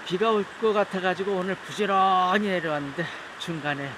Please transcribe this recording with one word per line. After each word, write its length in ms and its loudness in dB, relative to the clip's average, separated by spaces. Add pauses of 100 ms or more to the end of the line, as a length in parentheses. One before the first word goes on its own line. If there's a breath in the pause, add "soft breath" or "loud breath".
비가 260 2
올 120 2 (160)
것 140 2
같아가지고 600 0
오늘 220 0
부지런히 920 2
내려왔는데 560 -2 (340 loud breath)
중간에 580 -4